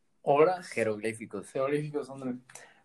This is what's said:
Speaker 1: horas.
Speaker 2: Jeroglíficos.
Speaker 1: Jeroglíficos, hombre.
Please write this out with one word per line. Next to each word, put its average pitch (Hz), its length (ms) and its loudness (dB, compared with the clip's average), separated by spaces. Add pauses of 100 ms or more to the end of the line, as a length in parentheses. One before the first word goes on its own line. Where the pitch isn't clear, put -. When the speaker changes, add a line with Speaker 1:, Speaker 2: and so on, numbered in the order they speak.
(220)
Speaker 1:
horas. 175 460 4
Speaker 2:
Jeroglíficos. 107 840 -2
Speaker 1:
Jeroglíficos, 143 600 -2
hombre. 131 260 -6 (500)